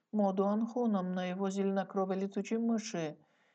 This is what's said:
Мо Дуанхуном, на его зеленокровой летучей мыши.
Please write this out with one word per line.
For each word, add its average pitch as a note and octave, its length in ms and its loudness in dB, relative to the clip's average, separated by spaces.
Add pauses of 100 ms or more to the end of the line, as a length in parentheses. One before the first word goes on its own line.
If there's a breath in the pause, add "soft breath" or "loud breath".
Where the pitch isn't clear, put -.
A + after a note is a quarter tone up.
(120)
Мо G3+ 200 2
Дуанхуном, G3+ 800 0
на F3+ 140 -2
его F#3+ 240 -2
зеленокровой G3 640 0
летучей G3 420 -2
мыши. G#3 580 0 (380 soft breath)